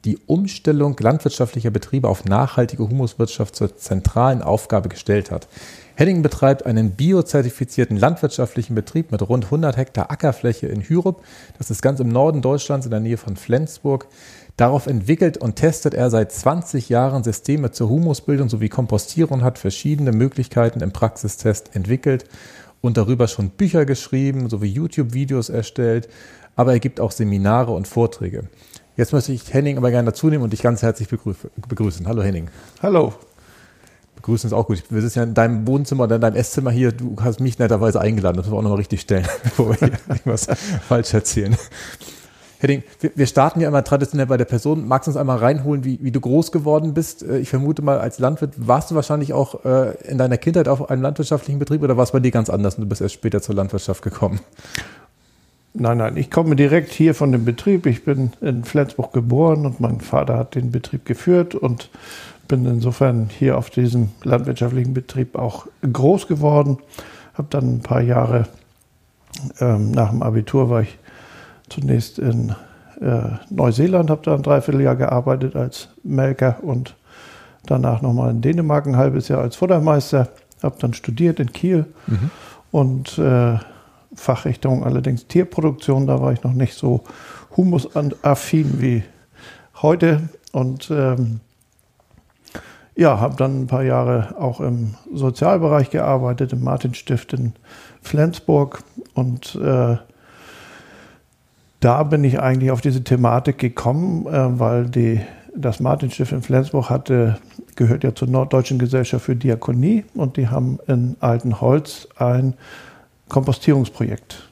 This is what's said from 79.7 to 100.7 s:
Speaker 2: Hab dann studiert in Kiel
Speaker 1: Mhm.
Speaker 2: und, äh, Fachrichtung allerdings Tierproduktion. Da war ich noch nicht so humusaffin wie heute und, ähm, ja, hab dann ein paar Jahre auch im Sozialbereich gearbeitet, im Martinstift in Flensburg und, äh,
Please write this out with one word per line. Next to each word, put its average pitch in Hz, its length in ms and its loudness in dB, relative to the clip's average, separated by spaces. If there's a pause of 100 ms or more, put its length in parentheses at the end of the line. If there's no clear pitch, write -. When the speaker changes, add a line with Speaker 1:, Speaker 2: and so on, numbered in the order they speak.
Speaker 2:
Hab 143 160 -4
dann 117 160 -2
studiert 160 460 0
in 123 120 -2
Kiel 170 320 0 (220)
Speaker 1:
Mhm. 117 240 0 (420)
Speaker 2:
und, 131 460 0
äh, 123 400 4 (560)
Fachrichtung 131 720 -2
allerdings 131 420 -2
Tierproduktion. 151 800 0
Da 131 160 0
war 131 100 2
ich 123 100 -2
noch 127 120 0
nicht 127 180 0
so 123 300 0 (520)
humusaffin 147 1300 0
wie 120 240 0 (760)
heute 165 400 4 (300)
und, 131 380 -4
ähm, 127 500 0 (1600)
ja, 139 240 4
hab 131 160 0
dann 135 240 0
ein 131 60 -4
paar 127 180 0
Jahre 123 560 0
auch 123 200 -4
im 117 340 -2 (180)
Sozialbereich 147 800 2
gearbeitet, 131 640 0
im 123 100 -2
Martinstift 127 720 -4
in 123 180 -4 (480)
Flensburg 151 800 0 (300)
und, 127 440 -4
äh, 123 420 2 (1800)